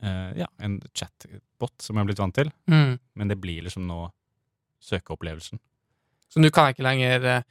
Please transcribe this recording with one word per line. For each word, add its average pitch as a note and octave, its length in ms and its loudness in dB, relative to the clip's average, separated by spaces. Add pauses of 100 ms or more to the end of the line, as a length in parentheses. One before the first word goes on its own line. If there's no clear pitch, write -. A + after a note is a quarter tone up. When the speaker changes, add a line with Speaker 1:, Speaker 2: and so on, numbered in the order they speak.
Speaker 1:
eh, F#2 340 -6
ja, E3+ 120 -8 (120)
en G2+ 220 -6 (140)
chatbot - 840 -12
som - 180 -10
jeg G#2+ 40 2
har G2+ 80 2
blitt G2+ 100 -4
vant F#2+ 160 -2
til. D3 160 0 (160)
Speaker 2:
Mm. D3 320 6 (180)
Speaker 1:
Men G#2 120 -2
det G2+ 100 -2
blir F2 240 -8
liksom F2+ 240 -8
nå E2+ 240 -8 (680)
søkeopplevelsen. E2 800 -10 (720)
Speaker 2:
Så D#3+ 80 4
nå D#3 100 8
kan D3+ 200 6
jeg - 80 -6
ikke C3 100 0
lenger, B2+ 380 2
eh, B2 240 0